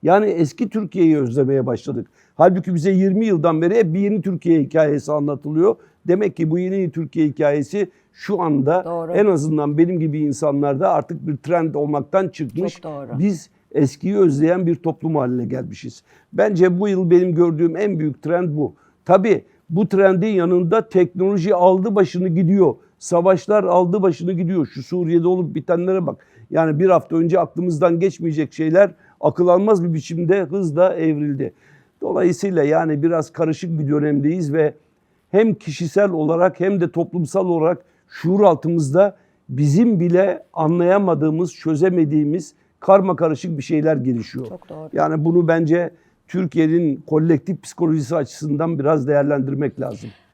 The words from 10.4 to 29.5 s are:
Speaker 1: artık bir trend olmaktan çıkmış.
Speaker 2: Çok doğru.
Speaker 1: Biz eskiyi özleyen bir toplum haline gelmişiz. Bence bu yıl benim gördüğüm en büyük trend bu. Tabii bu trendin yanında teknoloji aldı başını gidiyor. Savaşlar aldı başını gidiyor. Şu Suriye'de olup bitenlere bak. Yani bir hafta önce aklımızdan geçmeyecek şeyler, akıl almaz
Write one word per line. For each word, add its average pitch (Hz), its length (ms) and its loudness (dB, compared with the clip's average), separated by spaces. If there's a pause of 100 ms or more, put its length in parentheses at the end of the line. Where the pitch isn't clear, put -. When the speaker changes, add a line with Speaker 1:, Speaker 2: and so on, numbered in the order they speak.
Speaker 1:
artık 156 340 -4
bir 151 100 -6
trend 160 380 -4
olmaktan 147 540 -2
çıkmış. 151 460 -8
Speaker 2:
Çok - 80 -20
doğru. 143 360 -12
Speaker 1:
Biz 180 320 -2 (220)
eskiyi 151 440 -2
özleyen 170 500 2
bir 170 80 2
toplum 160 420 -6
haline 123 280 -2
gelmişiz. 123 580 -10 (300)
Bence 185 480 2
bu 208 80 -2
yıl 185 220 0
benim 180 240 4
gördüğüm 165 420 0
en 196 220 -2
büyük 151 240 -4
trend 170 340 -2
bu. 143 180 -4 (300)
Tabii 185 400 2 (260)
bu 185 180 0
trendin 190 380 2
yanında 185 640 0
teknoloji 185 680 0
aldı 190 400 2
başını 185 340 0
gidiyor. 175 460 2 (240)
Savaşlar 190 680 0
aldı 180 380 2
başını 180 300 -2
gidiyor. 170 340 -2
Şu - 160 -14
Suriye'de 170 460 -2
olup 180 260 -2
bitenlere 175 520 -2
bak. - 200 -10 (240)
Yani 156 280 0
bir 190 120 4
hafta 170 260 2
önce 170 240 2
aklımızdan 170 600 0
geçmeyecek 165 520 -2
şeyler, 165 380 2 (300)
akıl 175 280 0
almaz 190 360 4